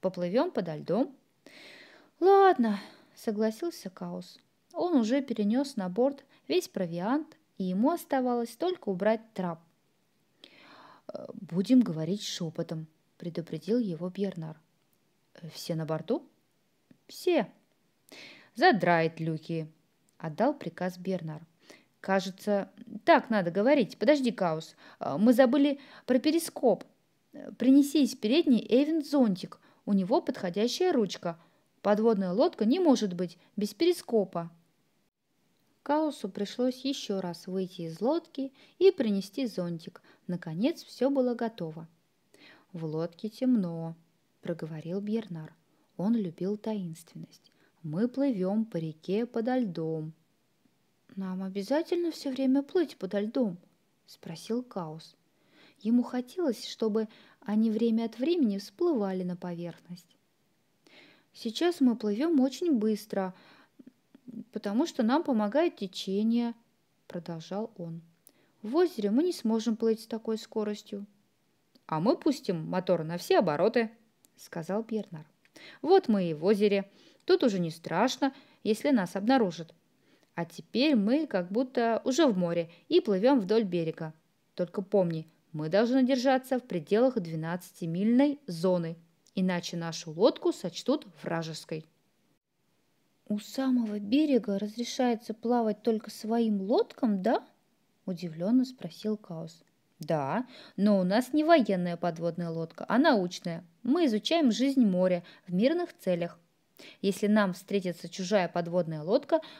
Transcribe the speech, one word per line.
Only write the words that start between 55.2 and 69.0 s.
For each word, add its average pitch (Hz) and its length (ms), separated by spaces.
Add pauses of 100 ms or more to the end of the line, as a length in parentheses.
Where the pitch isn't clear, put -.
Ему 240 240
хотелось, 247 640
чтобы 220 400 (320)
они 220 320
время 226 340
от 226 140
времени 269 380
всплывали 202 640
на 180 120
поверхность. 175 800 (1160)
«Сейчас 330 480
мы 240 140
плывем 247 440
очень 277 380
быстро, 202 560 (1200)
потому 214 340
что - 160
нам 254 220
помогает 247 540
течение», 226 760 (540)
продолжал 175 680
он. 165 240 (600)
«В 220 140
озере 311 360